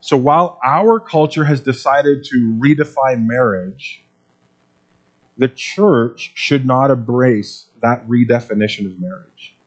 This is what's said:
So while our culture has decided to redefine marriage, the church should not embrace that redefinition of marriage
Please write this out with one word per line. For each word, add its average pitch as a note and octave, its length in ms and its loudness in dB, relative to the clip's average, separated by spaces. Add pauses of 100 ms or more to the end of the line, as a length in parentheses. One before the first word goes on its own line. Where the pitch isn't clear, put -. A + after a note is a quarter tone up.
So - 160 -2
while D3+ 480 2
our F#3+ 340 2
culture D#3 460 0
has D3 160 0
decided C#3 640 0
to A#2+ 300 0
redefine B2+ 720 0
marriage, A2+ 760 -4 (1300)
the B2+ 120 2
church B2 840 0
should C#3 300 -2
not C3 260 2
embrace B2 800 0 (140)
that A#2+ 260 -2
redefinition A#2 760 0
of F#2 120 -12
marriage - 560 -14 (120)